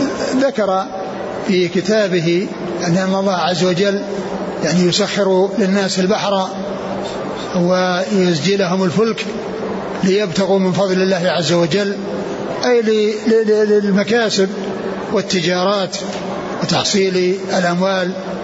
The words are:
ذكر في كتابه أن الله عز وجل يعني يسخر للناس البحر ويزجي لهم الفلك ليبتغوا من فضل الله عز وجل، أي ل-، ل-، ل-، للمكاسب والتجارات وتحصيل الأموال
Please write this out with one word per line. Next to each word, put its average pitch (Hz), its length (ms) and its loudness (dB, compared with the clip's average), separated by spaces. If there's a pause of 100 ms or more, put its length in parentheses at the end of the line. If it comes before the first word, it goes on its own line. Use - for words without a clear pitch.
(360)
ذكر 208 500 2 (640)
في 180 200 4
كتابه 180 800 2 (400)
أن 170 100 4
الله 190 360 2
عز 170 300 0
وجل 196 380 2 (640)
يعني 170 180 2
يسخر 190 760 2
للناس 190 420 2
البحر 190 480 0 (1080)
ويزجي 180 1000 2
لهم 190 260 2
الفلك 202 420 0 (760)
ليبتغوا 190 560 2
من 185 120 2
فضل 185 300 2
الله 190 240 2
عز 160 280 0
وجل، 190 420 2 (680)
أي 247 160 4
ل-، 214 320 2 (140)
ل-، 220 200 4
ل-، 208 380 4
للمكاسب 202 640 2 (640)
والتجارات 185 840 0 (680)
وتحصيل 180 720 2 (220)
الأموال 185 540 0 (320)